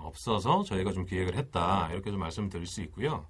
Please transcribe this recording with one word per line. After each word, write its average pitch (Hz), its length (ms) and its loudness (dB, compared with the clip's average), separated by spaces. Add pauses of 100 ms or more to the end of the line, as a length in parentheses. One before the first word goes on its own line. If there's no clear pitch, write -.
없어서 113 600 2
저희가 95 300 0
좀 90 120 -2
기획을 90 300 0
했다. 90 560 2
이렇게 98 200 -4
좀 98 100 -2
말씀드릴 87 440 -4
수 95 180 -8
있고요. 117 460 -4